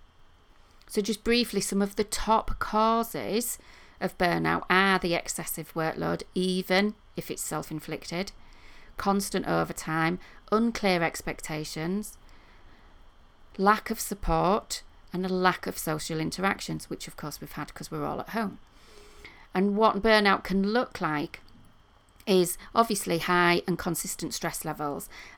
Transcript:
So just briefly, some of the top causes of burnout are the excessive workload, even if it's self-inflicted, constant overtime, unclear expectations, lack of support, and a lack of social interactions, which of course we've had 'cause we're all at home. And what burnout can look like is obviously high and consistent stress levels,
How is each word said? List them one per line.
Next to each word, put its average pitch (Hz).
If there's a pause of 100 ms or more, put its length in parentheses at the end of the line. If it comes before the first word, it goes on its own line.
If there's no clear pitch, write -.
(880)
So 220
just 202
briefly, 233
some 196
of 202
the 214
top -
causes 220 (420)
of 185
burnout 170
are 190
the 170
excessive -
workload, 165 (100)
even 185 (200)
if -
it's -
self-inflicted, 160 (640)
constant 196
overtime, 165 (320)
unclear 208
expectations, 160 (1400)
lack 208
of 220
support, 165 (300)
and 180
a 185
lack 185
of -
social 156
interactions, 165
which -
of -
course 147
we've -
had 147
'cause -
we're 151
all 147
at -
home. 214 (920)
And 202
what 214
burnout 208
can 190
look 220
like 156 (840)
is 185 (160)
obviously 202
high 175
and 175
consistent -
stress -
levels, 151 (300)